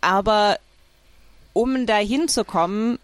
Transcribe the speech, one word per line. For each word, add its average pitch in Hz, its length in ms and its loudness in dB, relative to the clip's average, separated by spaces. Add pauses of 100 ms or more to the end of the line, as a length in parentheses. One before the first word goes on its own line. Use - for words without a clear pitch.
Aber 202 580 2 (920)
um 254 340 0
dahin 220 420 0
zu - 160 0
kommen 208 600 -2